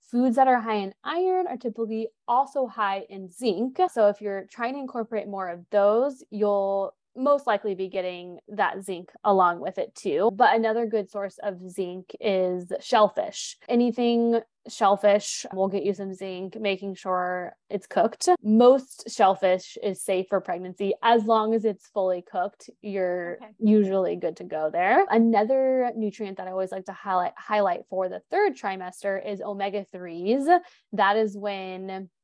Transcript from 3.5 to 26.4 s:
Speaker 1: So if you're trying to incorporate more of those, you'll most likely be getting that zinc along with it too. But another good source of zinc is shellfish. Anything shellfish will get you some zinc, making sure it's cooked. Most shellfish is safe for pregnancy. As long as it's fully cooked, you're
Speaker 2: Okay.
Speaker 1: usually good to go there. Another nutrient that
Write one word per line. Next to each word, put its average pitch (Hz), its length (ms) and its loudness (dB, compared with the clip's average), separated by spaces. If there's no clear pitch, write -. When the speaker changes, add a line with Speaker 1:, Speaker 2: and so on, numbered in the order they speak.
Speaker 1:
So 214 180 4
if 202 120 -2
you're 196 300 -8
trying 240 240 -6
to 285 60 -10
incorporate 233 460 -6
more 190 220 -8
of 175 220 -12
those, 226 600 2
you'll 196 640 0
most 277 280 2
likely 208 280 0
be 190 140 -6
getting 180 580 -8
that 196 380 -2
zinc 180 260 -10
along 185 340 4
with - 200 -8
it - 160 -6
too. 185 400 0
But 208 200 6
another 226 300 0
good 214 260 -4
source 202 320 -8
of 196 240 -6
zinc 185 540 -8
is 180 500 -2
shellfish. - 760 0
Anything 233 720 2
shellfish 202 840 2
will 190 140 0
get 185 140 -4
you 190 120 0
some 196 180 -10
zinc, 185 480 -10
making 196 340 -4
sure 180 600 -4
it's 202 160 -6
cooked. - 420 0
Most 247 680 4
shellfish 185 760 2
is 190 200 -4
safe 190 260 -2
for 190 140 0
pregnancy. 185 500 -4
As 233 220 6
long 220 300 2
as 220 100 0
it's 208 220 -2
fully 185 340 -2
cooked, 185 480 -8
you're 180 600 -4
Speaker 2:
Okay. 214 180 -20
Speaker 1:
usually 196 560 4
good 175 200 -6
to 180 80 -14
go 156 260 -4
there. 202 380 2
Another 240 880 2
nutrient 208 400 -6
that 185 120 -10